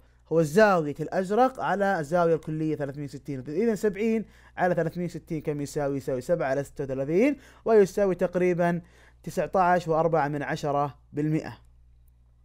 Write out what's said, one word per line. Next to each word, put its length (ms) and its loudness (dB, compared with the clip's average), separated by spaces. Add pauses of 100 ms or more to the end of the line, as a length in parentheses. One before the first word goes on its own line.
(320)
هو 100 4
زاوية 580 4
الأزرق 600 0
على 400 0
الزاوية 340 2
الكلية 420 -4
ثلاثمية 280 -8
وستين، 360 -10
إذن 360 -2
سبعين 480 -2 (320)
على 180 2
ثلاثمية 300 -2
وستين 360 -8
كم 200 -4
يساوي؟ 360 -4
يساوي 240 -4
سبعة 260 -2
على 180 -2
ستة 200 -10
وثلاثين، 520 0 (280)
ويساوي 500 4
تقريبًا 640 0 (420)
تسعتاش 680 2
وأربعة 400 2
من 140 -4
عشرة 560 -2 (140)
بالمئة. 460 -2 (840)